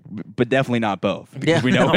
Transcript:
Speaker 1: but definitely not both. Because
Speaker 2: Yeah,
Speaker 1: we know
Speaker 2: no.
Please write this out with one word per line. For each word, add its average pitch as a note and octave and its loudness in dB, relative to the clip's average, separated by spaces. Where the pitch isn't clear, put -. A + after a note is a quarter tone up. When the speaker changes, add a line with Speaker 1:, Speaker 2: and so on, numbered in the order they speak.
Speaker 1:
but A#2 -4
definitely B2 0
not G2+ -2
both. F#2 -4
Because C#3 -4
Speaker 2:
Yeah, D#3+ 4
Speaker 1:
we B2 2
know - 4
Speaker 2:
no. - 2